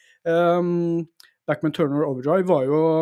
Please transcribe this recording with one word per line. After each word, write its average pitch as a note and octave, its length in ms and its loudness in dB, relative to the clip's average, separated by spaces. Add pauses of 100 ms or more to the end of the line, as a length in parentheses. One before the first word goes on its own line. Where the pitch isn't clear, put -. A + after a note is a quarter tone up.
(260)
Ehm, E3+ 800 0 (400)
Bachman D#3 240 -2
Turner D3 320 -2
Overdrive D3+ 480 -2
var C3+ 160 2
jo D3+ 140 2 (200)